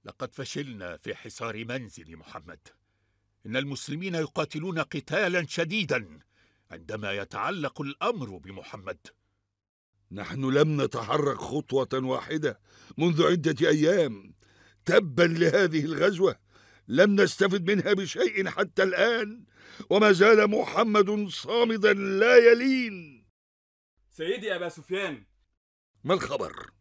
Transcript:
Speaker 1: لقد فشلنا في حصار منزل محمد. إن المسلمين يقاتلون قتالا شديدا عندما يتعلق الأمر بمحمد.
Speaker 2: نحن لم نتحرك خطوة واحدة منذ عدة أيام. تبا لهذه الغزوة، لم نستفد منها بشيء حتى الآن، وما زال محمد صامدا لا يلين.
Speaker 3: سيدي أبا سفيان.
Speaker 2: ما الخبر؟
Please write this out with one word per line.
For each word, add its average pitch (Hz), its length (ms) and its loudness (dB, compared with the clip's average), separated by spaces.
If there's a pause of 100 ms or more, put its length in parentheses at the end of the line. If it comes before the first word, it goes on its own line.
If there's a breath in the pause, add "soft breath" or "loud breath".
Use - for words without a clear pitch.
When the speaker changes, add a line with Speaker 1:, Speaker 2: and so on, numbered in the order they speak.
Speaker 1:
لقد 123 280 -14
فشلنا 117 640 -12
في - 180 -12
حصار 113 500 -12
منزل 104 520 -14
محمد. 78 520 -20 (760)
إن 110 100 -8
المسلمين 147 580 -8
يقاتلون 160 640 -6
قتالا 175 680 -4
شديدا 151 760 -6 (500)
عندما 98 420 -10
يتعلق 127 680 -8
الأمر 143 560 -6
بمحمد. 92 640 -16 (1120)
Speaker 2:
نحن 107 380 -6
لم 147 320 2
نتحرك 127 560 -2
خطوة 135 560 -4
واحدة 131 680 -4 (380 soft breath)
منذ 165 240 2
عدة 160 460 2
أيام. 151 680 2 (500 soft breath)
تبا 170 380 2
لهذه 165 600 2
الغزوة، 165 540 0 (500 soft breath)
لم 196 320 4
نستفد 190 500 2
منها 202 220 2
بشيء 196 560 -2
حتى 185 340 -2
الآن، 214 640 0 (460 loud breath)
وما 208 220 6
زال 208 380 8
محمد 208 800 0
صامدا 220 640 0
لا 196 440 4
يلين. 233 920 4 (840)
Speaker 3:
سيدي 190 460 -4
أبا 175 120 -6
سفيان. 165 560 -8 (800)
Speaker 2:
ما 156 100 0
الخبر؟ - 560 -6 (100)